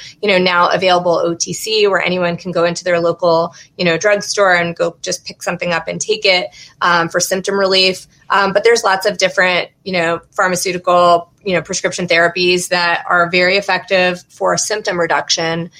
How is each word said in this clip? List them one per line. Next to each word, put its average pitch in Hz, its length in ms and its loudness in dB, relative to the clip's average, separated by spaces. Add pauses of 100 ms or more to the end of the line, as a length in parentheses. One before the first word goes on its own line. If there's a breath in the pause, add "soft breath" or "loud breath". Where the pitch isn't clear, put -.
(220 loud breath)
you 208 80 0
know, 190 80 4
now 180 320 2
available 180 420 2
O 165 240 0
T 180 160 -6
C, 214 340 -2
where 185 160 2
anyone 175 360 -2
can 175 160 -8
go 170 100 0
into 170 220 -2
their 175 160 0
local, 170 520 0 (240 loud breath)
you 185 60 -2
know, 165 140 2
drugstore 202 580 2
and 170 180 0
go 170 280 -2
just - 240 -8
pick - 180 -16
something 175 300 -4
up 165 160 -4
and 170 100 -6
take 208 260 -4
it, 180 220 2 (340 loud breath)
um, 170 280 2
for 180 100 -2
symptom 190 400 -2
relief. 185 480 0 (220 soft breath)
Um, 190 240 2
but 202 100 0
there's 226 220 4
lots 190 200 0
of 190 120 -2
different, 180 520 0 (140)
you 190 80 -8
know, 170 300 -2 (100)
pharmaceutical, 175 1000 0 (100)
you 196 100 -4
know, 165 80 0
prescription 180 460 -6
therapies 175 640 0
that 175 360 0
are 175 240 2
very 180 280 2
effective 185 720 -2
for 185 260 -2
symptom 208 420 -4
reduction. 165 840 -2